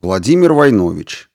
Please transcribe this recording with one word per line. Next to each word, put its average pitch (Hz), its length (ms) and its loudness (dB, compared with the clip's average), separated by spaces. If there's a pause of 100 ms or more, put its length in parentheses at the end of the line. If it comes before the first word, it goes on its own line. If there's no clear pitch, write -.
Владимир 127 500 0
Войнович. 104 800 -2